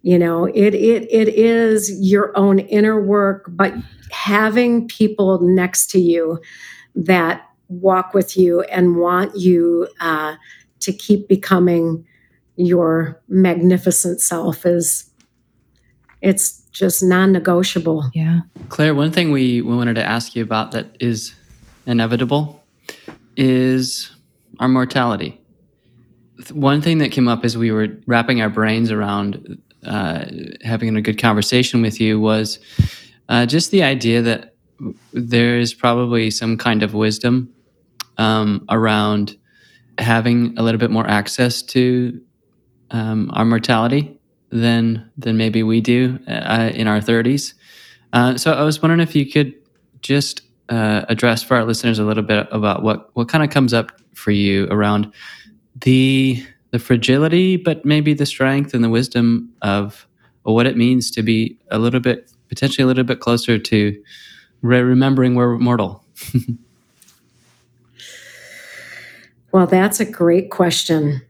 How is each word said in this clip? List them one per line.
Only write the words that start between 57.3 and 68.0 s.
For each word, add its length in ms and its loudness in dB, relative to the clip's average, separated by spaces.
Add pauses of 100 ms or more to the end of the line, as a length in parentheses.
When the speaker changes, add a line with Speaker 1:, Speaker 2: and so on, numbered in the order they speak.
Speaker 3:
but 280 -2
maybe 280 2
the 120 0
strength 480 -2
and 100 2
the 60 2
wisdom 600 0 (120)
of 460 -4 (360)
what 240 2
it 100 -2
means 340 2
to 120 -4
be 340 0 (140)
a 80 -2
little 200 0
bit, 320 -4 (180)
potentially 340 -2
a 40 4
little 160 2
bit 160 -2
closer 400 0
to 420 0 (600)
re-, 200 4
remembering 540 4
we're 220 2
mortal. 460 0 (300)
<laughs> 120 0 (3000)